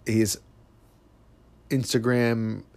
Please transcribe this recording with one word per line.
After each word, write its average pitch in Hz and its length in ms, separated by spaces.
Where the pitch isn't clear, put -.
he's 110 320
Instagram 117 920